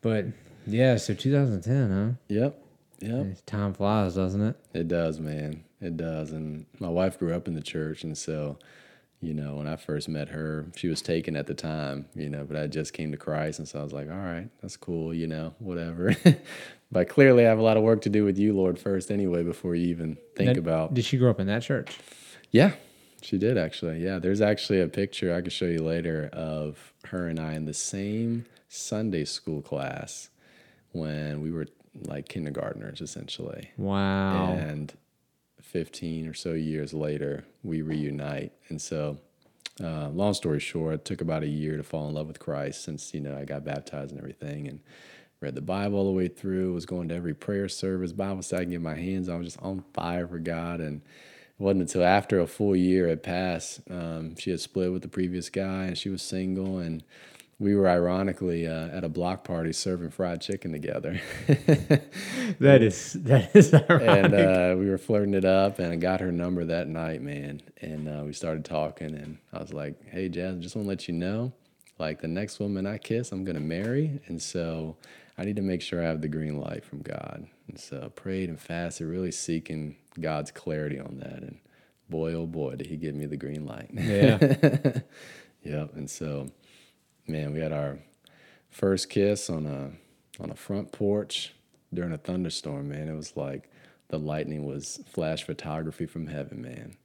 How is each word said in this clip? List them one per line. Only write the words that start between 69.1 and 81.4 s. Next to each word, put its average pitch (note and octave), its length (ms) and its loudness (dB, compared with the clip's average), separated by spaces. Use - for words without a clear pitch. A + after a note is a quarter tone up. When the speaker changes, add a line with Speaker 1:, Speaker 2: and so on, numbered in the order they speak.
Speaker 2:
and D2+ 240 -12
I E2 80 -10
was E2 120 -12
like, D2 340 -8
"Hey, F#2 220 -6
Jazz, F2+ 300 -6
just F2 180 -10
wanna G#2 120 -4
let F#2+ 200 -6
you F2 60 -2
know, G#2 380 -2
like, D#2 220 -4
the - 80 -6
next F#2+ 320 -6
woman G2+ 260 -2
I G#2+ 120 -6
kiss, A#2 340 -4
I'm F#2+ 120 -6
gonna D#2+ 160 -4
marry. A#2+ 640 -2
And E2 140 -8
so D#2+ 560 -6
I F#2 80 -6
need G2+ 120 -2
to G2+ 60 -2
make F#2 200 0
sure F2 200 -4
I E2+ 40 0
have D#2+ 140 0
the D#2 80 -2
green D2+ 320 -4
light D2+ 240 -8
from C#2+ 180 -14
God." - 440 -10
And - 120 -14
so - 240 -12
I - 40 -12
prayed F#2+ 420 -6
and D#2+ 100 -10
fasted, E2+ 480 -6
really F2 240 -4
seeking D#2 640 -6
God's D#2 320 -4
clarity D2+ 480 -6
on C2+ 180 -12
that. C2+ 240 -12